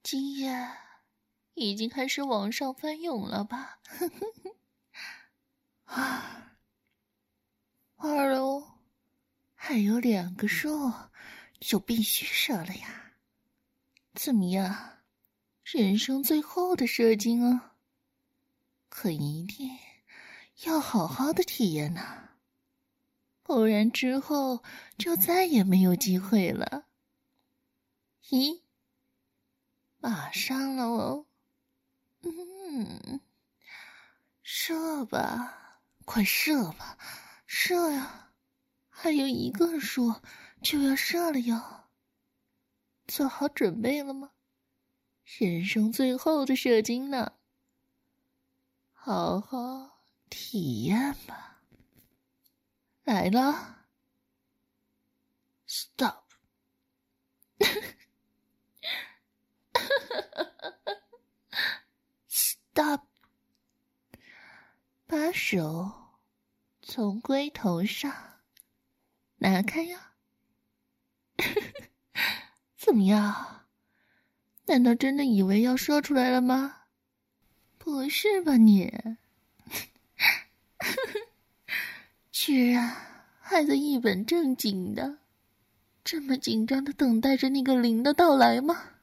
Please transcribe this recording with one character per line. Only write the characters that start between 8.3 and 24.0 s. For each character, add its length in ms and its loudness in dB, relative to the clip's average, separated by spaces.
喽， 480 -2
还 200 -6
有 240 4
两 380 0
个 100 -2
数 460 -2
就 220 -2
必 200 -2
须 240 0
射 340 -2
了 180 -10
呀。 380 -18
怎 200 -2
么 160 2
样？ 480 -4
人 340 2
生 240 0
最 200 2
后 340 -2
的 100 0
射 300 4
精 300 2
啊， 320 2
可 200 -6
一 360 -4
定 340 -12
要 160 0
好 260 -2
好 260 -2
的 120 0
体 300 0
验 200 -2
呐， 360 -14
不 180 2
然 300 4
之 260 0